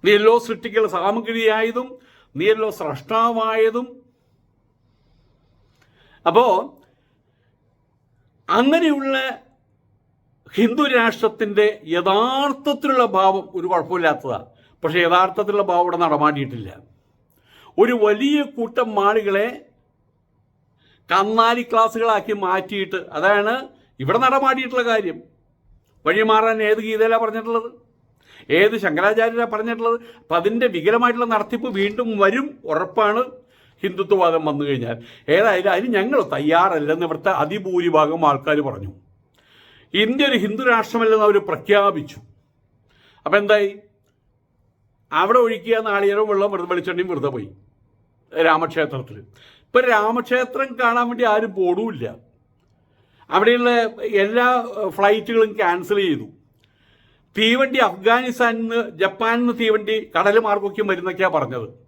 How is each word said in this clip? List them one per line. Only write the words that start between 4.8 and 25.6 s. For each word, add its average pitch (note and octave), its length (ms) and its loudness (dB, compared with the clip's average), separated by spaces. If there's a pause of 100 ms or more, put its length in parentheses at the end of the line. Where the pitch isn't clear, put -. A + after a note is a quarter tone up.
അപ്പോ A3 180 4 (2000)
അങ്ങനെയുള്ള C#4 560 2 (1400)
ഹിന്ദു A#3 280 2 (120)
രാഷ്ട്രത്തിൻ്റെ A3 720 0 (280)
യഥാർത്ഥത്തിലുള്ള C4+ 1080 0 (140)
ഭാവം F#3+ 260 2 (140)
ഒരു F3 120 -6
കുഴപ്പമില്ലാത്തതാണ്. D#3 760 -2 (360)
പക്ഷേ E3 240 -2
യഥാർത്ഥത്തിലുള്ള F#3+ 640 0
ഭാവം F3 160 2
ഇവിടെ F3 180 -4
നടമാടിയിട്ടില്ല. C#3+ 680 -2 (1120)
ഒരു A#3+ 120 4 (120)
വലിയ C4 320 2 (180)
കൂട്ടം A#3 320 -2 (180)
ആളുകളെ G#3 420 0 (1600)
കന്നാലി A3+ 580 2
ക്ലാസ്സുകളാക്കി A3+ 640 0 (100)
മാറ്റിയിട്ട്, F#3+ 540 -4 (180)
അതാണ് G3+ 380 2 (480)
ഇവിടെ F3 220 0
നടമാടിയിട്ടുള്ള C4 680 2
കാര്യം. G3+ 260 -2 (880)